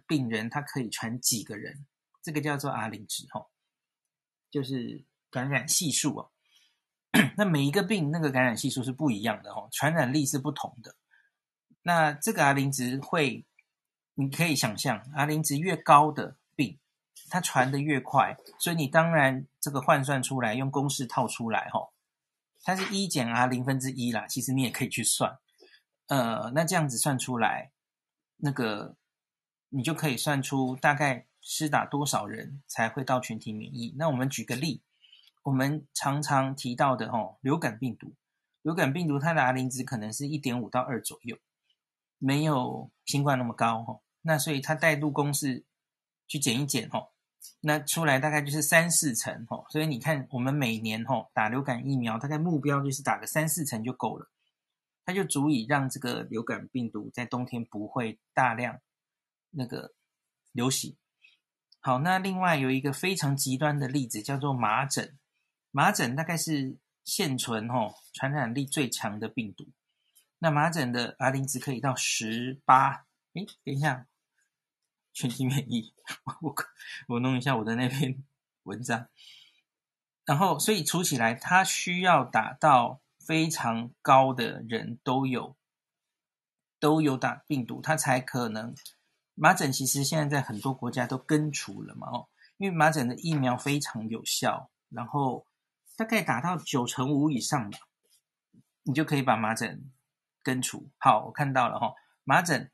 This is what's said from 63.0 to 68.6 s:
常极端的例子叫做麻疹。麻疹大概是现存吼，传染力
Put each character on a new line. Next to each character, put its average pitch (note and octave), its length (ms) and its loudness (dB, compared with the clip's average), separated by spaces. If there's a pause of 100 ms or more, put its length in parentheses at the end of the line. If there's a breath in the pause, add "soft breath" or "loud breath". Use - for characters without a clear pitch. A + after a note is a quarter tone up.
常 C#3+ 220 0
极 C3+ 220 0
端 D3 200 0
的 C#3 120 -2
例 C3+ 180 -2
子 G#2+ 140 -8
叫 C#3 160 -4
做 C#3 160 -2
麻 A#2 320 2
疹。 - 340 -4 (560)
麻 D#3+ 160 6
疹 C3+ 240 0
大 D#3 80 -2
概 E3 140 -4
是 D3 400 -2 (260)
现 D#3 320 0
存 A#2 320 -4
吼， A#2+ 280 -2 (180)
传 C3+ 180 -2
染 C3 220 -2
力 C#3 100 -2